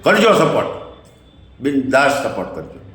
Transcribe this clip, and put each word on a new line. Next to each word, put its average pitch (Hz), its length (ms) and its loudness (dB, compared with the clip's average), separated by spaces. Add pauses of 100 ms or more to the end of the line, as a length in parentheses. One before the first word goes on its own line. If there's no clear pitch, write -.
કરજો 208 320 4
સપોર્ટ, 151 340 0 (920)
બિંદાસ 135 640 0
સપોર્ટ 104 300 -8
કરજો. - 260 -14 (140)